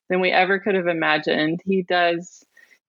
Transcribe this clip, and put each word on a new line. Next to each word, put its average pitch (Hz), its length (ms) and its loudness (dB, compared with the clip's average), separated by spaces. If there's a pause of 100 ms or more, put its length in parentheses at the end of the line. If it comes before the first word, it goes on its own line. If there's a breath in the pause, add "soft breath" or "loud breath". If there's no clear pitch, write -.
than 185 120 0
we 180 100 0
ever 185 260 2
could 190 160 -2
have 180 140 0
imagined. 156 760 0
He 190 200 0
does, 175 600 -2 (460 soft breath)